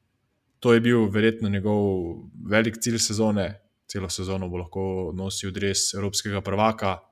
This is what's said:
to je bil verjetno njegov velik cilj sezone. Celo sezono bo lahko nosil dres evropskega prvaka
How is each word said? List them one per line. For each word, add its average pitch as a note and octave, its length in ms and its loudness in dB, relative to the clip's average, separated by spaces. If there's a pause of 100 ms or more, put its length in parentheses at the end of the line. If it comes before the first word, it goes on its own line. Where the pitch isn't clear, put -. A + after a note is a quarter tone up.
(600)
to A#2+ 140 6
je A#2 80 8
bil A#2 280 4
verjetno A2 400 2
njegov G2+ 540 2 (460)
velik A2 320 2
cilj A#2 180 0
sezone. G#2 640 0 (260)
Celo F#2+ 220 -6
sezono F#2 400 -4
bo F2+ 100 -6
lahko F#2 560 -4
nosil F#2+ 400 -6
dres G2 400 -2
evropskega G2+ 460 -4
prvaka G#2 560 0 (140)